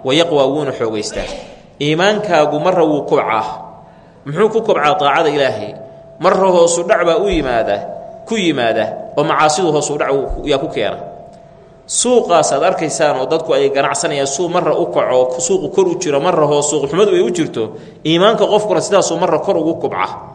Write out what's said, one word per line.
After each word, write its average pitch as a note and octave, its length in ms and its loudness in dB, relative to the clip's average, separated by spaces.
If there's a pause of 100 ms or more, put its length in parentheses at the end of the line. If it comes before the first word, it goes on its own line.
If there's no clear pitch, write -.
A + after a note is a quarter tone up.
wa B2+ 100 -2
yaqwa, D#3 340 2
wuuna C#3+ 240 -2
xoogaystaa. G#2 560 -4 (540)
Iimaankaagu D#3+ 800 0
marra F3+ 240 2
wuu D3+ 200 2
kobcaa. A2 420 0 (800)
Muxuu F3 240 0
ku A3 120 0
kobcaa? D3+ 340 2
Taacada C#3+ 340 2
Ilaahay. B2+ 440 -2 (460)
Marra F#3 320 4
hoosu E3+ 320 4
dhac F3 220 2
baa E3 120 2
u G3+ 120 0
yimaada, C#3+ 480 0 (500)
ku A3+ 80 -4
yimaada, A#2+ 500 0 (320)
oo D3 60 2
macaasidu D#3 480 2
hoosu D3 260 -2
dhac C#3 160 -2
uu C3+ 140 0
ku, - 200 -6
yaa C#3+ 120 2
ku D#3+ 80 -4
keena. G2+ 300 -4 (920)
Suuqaas A3 680 2
aad C#3+ 100 0
arkaysaan D#3+ 540 0
oo C3 80 -2
dadku D#3 280 -2
ay C#3 160 4
ganacsanayaan, C#3 580 0
suu F3 220 -2
marra E3+ 260 0
u E3+ 160 0
kaco, B2+ 480 0
suuqu D3 320 -2
kor F#3 160 2
u E3+ 120 0
jiro, C#3 200 0
marra D#3+ 260 2
hoos D3 240 0
suuq C#3+ 220 -2
xumadu G3 240 2
ay F3+ 60 4
u A3+ 100 2
jirto, B2+ 320 -2 (420)
iimaanka F#3+ 400 2
qofkuna F3+ 360 0
sidaasuu E3+ 360 0
marra E3+ 220 0
kor F#3 180 -2
ugu D#3+ 240 0
kobca. F#2+ 260 -4 (280)